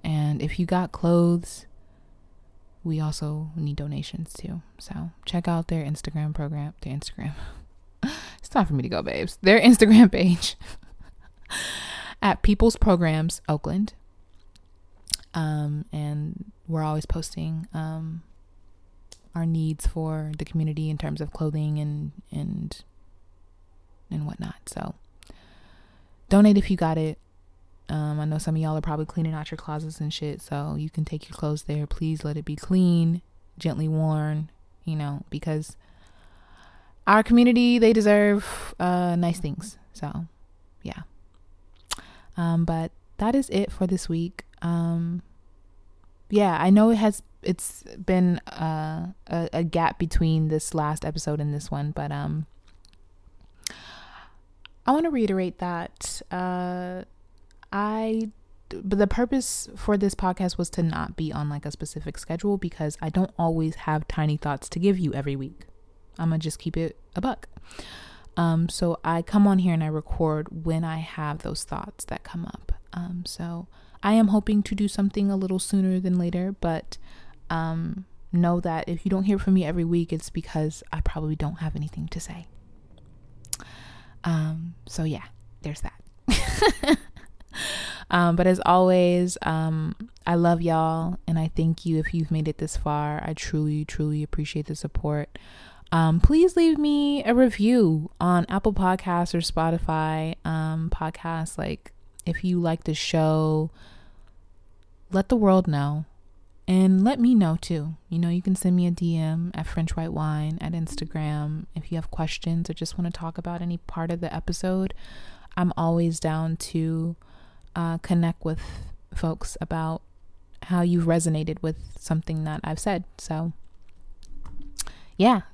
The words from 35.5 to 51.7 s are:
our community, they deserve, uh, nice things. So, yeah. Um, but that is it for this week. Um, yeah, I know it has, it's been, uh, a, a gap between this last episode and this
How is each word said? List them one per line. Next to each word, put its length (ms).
our 160
community, 560
they 140
deserve, 840
uh, 360
nice 240
things. 380
So, 320
yeah. 200
Um, 300
but 260
that 160
is 160
it 220
for 160
this 220
week. 340
Um, 600
yeah, 300
I 100
know 200
it 80
has, 260
it's 420
been, 440
uh, 640
a, 260
a 100
gap 340
between 520
this 240
last 320
episode 340
and 140
this 180